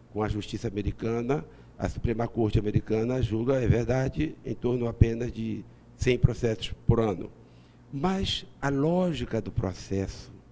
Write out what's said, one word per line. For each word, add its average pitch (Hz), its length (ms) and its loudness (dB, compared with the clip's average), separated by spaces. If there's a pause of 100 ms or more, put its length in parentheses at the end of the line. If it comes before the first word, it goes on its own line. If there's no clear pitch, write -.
(120)
com 104 100 -2
a 107 60 2
justiça 104 400 -4
americana, 117 760 -2 (340)
a 101 100 -2
Suprema 117 380 0
Corte 113 320 2
americana 110 640 0
julga, 117 400 2
é 110 60 4
verdade, 131 680 2 (100)
em 117 100 -4
torno 120 340 0
apenas 117 420 2
de 110 340 -6 (320)
cem 123 220 4
processos 113 560 2 (120)
por 117 120 4
ano. 107 320 0 (640)
Mas 185 520 -2 (160)
a 139 80 -2
lógica 139 720 0
do 95 120 -8
processo - 800 -4 (200)